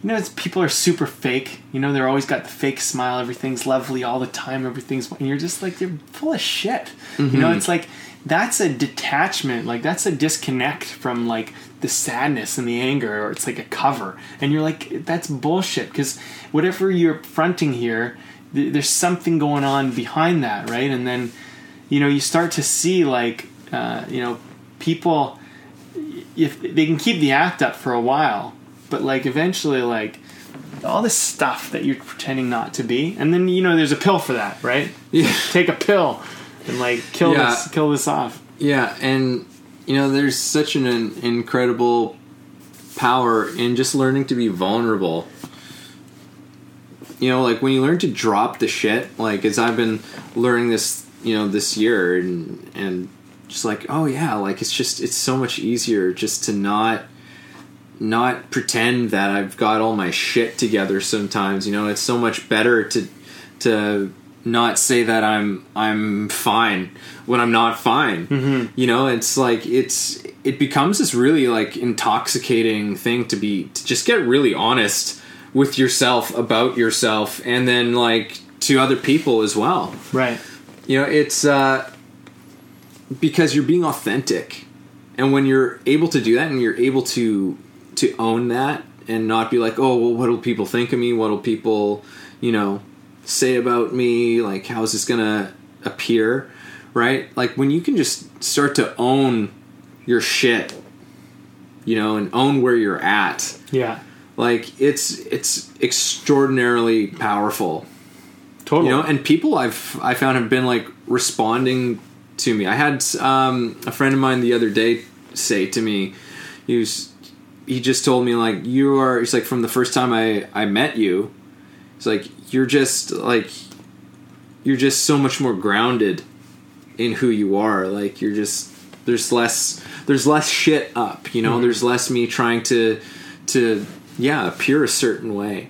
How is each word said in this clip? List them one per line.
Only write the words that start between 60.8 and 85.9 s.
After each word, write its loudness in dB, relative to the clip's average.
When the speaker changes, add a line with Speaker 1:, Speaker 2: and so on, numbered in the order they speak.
Speaker 2:
sometimes, -2
you -2
know? -2
It's -4
so 0
much -2
better 4
to, -2
to 0
not 0
say 2
that 2
I'm, 0
I'm -2
fine 0
when 2
I'm 2
not 2
fine. 0
Speaker 1:
Mm-hmm. 0
Speaker 2:
You 0
know, 2
it's 0
like, 2
it's, -2
it -2
becomes 0
this 0
really, 4
like, 0
intoxicating 0
thing -2
to -2
be, -2
to -12
just -2
get 4
really 4
honest 0
with 2
yourself 2
about 0
yourself 0
and 0
then, 2
like, 2
to 4
other 4
people 2
as 0
well. 0
Speaker 1:
Right. -2
Speaker 2:
You 2
know, 0
it's, 0
uh, 2
because 2
you're 4
being 4
authentic. -2
And 4
when 4
you're 2
able 4